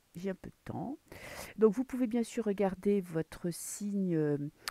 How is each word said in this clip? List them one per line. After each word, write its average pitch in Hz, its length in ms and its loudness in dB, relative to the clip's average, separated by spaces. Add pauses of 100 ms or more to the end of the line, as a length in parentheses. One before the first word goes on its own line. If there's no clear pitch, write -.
(140)
j'ai 185 160 -6
un 185 40 -2
peu - 160 -14
de - 140 -20
temps. 175 340 -6 (600)
Donc, 214 160 8
vous 254 100 0
pouvez 254 220 -2
bien 233 180 2
sûr 226 200 -4
regarder 202 560 2
votre 175 500 -4
signe, 196 640 -2
euh, 147 220 4 (320)